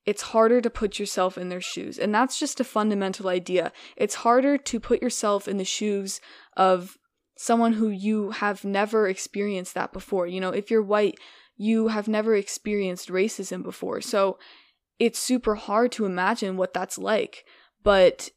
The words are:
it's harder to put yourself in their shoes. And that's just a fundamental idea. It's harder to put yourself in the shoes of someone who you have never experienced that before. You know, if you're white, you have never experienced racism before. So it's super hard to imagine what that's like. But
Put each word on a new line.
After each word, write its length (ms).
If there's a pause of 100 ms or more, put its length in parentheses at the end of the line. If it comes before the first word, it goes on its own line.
it's 160
harder 380
to 100
put 280
yourself 400
in 100
their 120
shoes. 380
And 160
that's 240
just 220
a 40
fundamental 640
idea. 440 (240)
It's 200
harder 420
to 220
put 220
yourself 460
in 80
the 80
shoes 560 (360)
of 420 (380)
someone 380
who 140
you 420
have 340
never 440
experienced 680
that 180
before. 340
You 140
know, 100
if 200
you're 120
white, 360 (380)
you 320
have 180
never 300
experienced 720
racism 540
before. 380
So 380 (600)
it's 200
super 360
hard 380
to 120
imagine 520
what 180
that's 240
like. 460 (380)
But 540